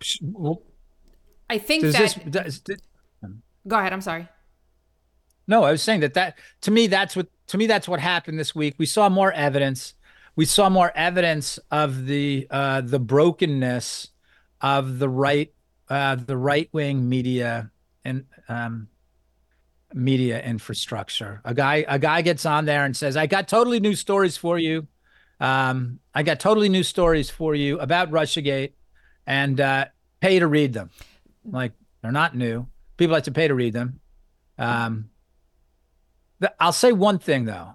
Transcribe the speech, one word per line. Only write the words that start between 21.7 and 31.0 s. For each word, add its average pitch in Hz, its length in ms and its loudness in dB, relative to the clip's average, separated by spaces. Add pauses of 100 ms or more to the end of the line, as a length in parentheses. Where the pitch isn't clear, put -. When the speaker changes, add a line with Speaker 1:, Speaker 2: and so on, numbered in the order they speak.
Speaker 1:
a 139 100 0
guy 156 240 2
gets 170 240 0
on 151 180 0
there 147 200 2
and 135 120 -2
says, 143 200 -4
"I 156 100 0
got 190 220 0
totally 240 320 4
new 208 140 2
stories 196 420 0
for 170 220 0
you. 160 280 -2 (520)
Um, 131 600 -2 (140)
I 147 80 0
got 151 180 0
totally 208 280 4
new 185 140 4
stories 165 460 2
for 156 260 -4
you 143 240 -2
about 160 320 0
Russiagate, 143 600 -2 (540)
and, 135 340 0
uh, 135 260 0 (340)
pay 185 180 6
to 175 80 4
read 147 260 2
them." 101 180 -10 (540)